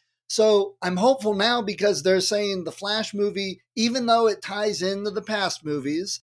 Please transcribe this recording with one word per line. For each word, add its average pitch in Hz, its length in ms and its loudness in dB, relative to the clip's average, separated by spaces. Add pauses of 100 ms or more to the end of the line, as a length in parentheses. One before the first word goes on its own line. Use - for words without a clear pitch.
(280)
So 208 540 4
I'm 180 140 -2
hopeful 214 380 2
now 233 280 2
because 196 400 0
they're 185 180 4
saying 196 440 -2
the 151 80 -8
Flash 208 400 -6
movie, 202 480 -4 (160)
even 240 300 0
though 233 200 4
it 208 160 2
ties 202 380 -4
into 196 300 -2
the 190 120 -6
past 202 420 -4
movies, 151 560 -4 (160)